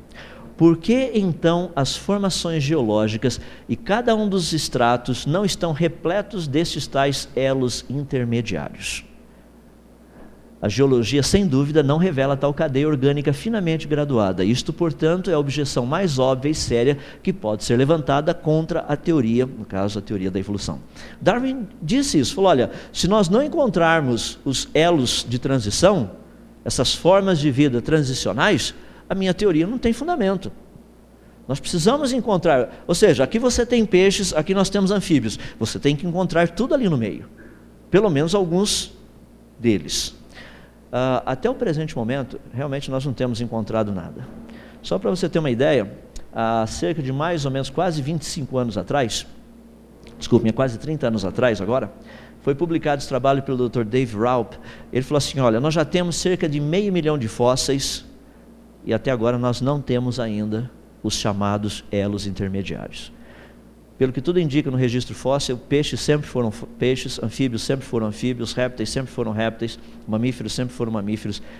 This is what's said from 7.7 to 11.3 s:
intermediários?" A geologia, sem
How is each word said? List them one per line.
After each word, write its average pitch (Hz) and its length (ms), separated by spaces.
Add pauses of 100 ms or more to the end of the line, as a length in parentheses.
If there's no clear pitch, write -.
intermediários?" 120 1120 (1600)
A 104 80
geologia, 127 520
sem 202 240